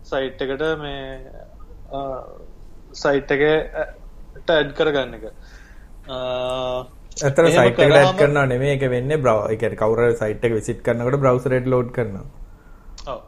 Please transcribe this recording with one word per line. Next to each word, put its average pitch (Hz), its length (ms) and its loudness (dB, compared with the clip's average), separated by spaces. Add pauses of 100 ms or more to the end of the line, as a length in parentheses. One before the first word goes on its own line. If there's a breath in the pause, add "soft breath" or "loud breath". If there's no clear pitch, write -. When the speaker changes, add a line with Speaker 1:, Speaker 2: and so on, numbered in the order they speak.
Speaker 1:
සයිට් 135 380 -4
එකට 139 200 -4 (140)
මේ, 143 260 -10 (840)
ආ, 135 320 -8 (760)
සයිට් 143 380 0
එකේ, 147 240 4 (160)
ආ, 156 160 -6 (600)
ඇඩ් 147 260 2
කරගන්න 139 420 0
එක. 110 100 -14 (800 soft breath)
ආ, 127 800 -4 (300)
Speaker 2:
ඇත්තට 143 260 2
Speaker 1:
එහෙම 160 100 6
Speaker 2:
සයිට් 120 300 6
එකට - 0 -
ඇඩ් 143 120 8
Speaker 1:
කරාම 139 240 6
Speaker 2:
කරනවා 143 300 4
නෙමෙයි, 135 300 0
ඒක 135 120 0
වෙන්නේ 127 280 0
බ්‍රව්-, 110 320 2
ඒ 110 80 -2
කියන්නේ 107 240 -2
කවුරු 113 240 2
හරි 117 100 4
සයිට් 107 320 -2
එක 113 80 2
විසිට් 110 280 -4
කරනකොට 123 360 0
බ්‍රවුසර් 127 380 2
එකට 127 100 0
ලෝඩ් 123 240 0
කරනවා. 104 340 -6 (800 soft breath)
Speaker 1:
ඔව්. 123 220 -10